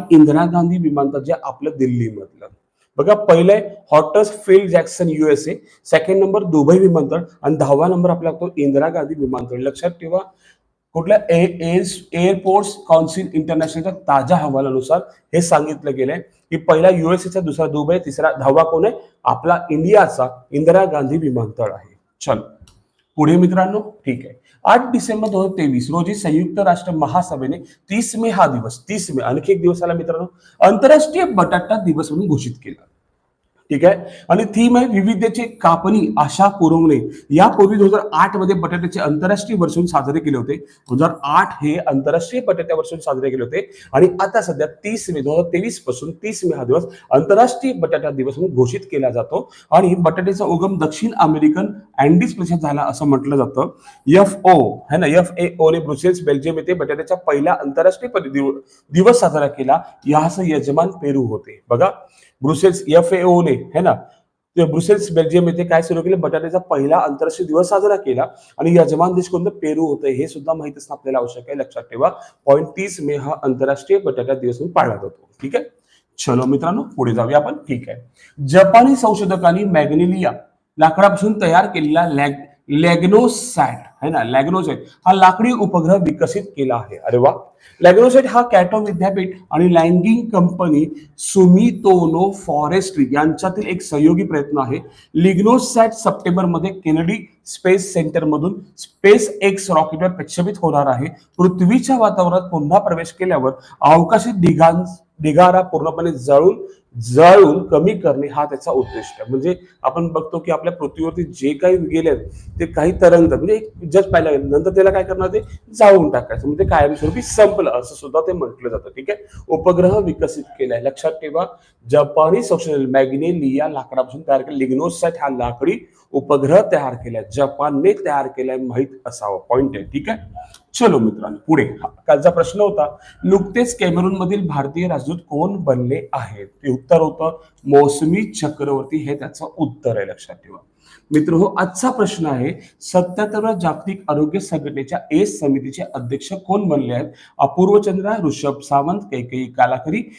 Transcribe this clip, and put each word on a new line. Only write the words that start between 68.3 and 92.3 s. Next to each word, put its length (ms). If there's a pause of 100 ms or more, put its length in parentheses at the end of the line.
आणि 180
यजमान 360
देश 160
कोणतं? 220
पेरू 360
होतं. 220
हे 200
सुद्धा 240
माहित 240
असणं 200
आपल्याला 220
आवश्यक 300
आहे, 100
लक्षात 240
ठेवा. 280 (360)
पॉइंट 200
तीस 340
मे 160
हा 160 (100)
आंतरराष्ट्रीय 560
बटाटा 360
दिवस 260
म्हणून 120
पाळला 220
जातो. 340 (140)
ठीक 140
आहे, 80 (540)
चलो 260
मित्रांनो, 380 (140)
पुढे 180
जाऊया 220
आपण. 180
ठीक 340
आहे, 120 (460)
जपानी 500
संशोधकांनी 680
मॅग्नेलिया 680 (460)
लाकडापासून 640
तयार 240
केलेला 420
लॅग-, 340 (260)
लॅग्नोसॅट 1400
है 60
ना, 140
लॅग्नोसॅट 520 (300)
हा 60
लाकडी 400
उपग्रह 420
विकसित 480
केला 320
आहे. 220
अरे 220
वा, 140 (480)
लॅग्नोसॅट 460
हा 160
कॅटो 360
विद्यापीठ 580 (140)
आणि 240
लँगिंग 540
कंपनी 800 (100)
सुमितोनो 1120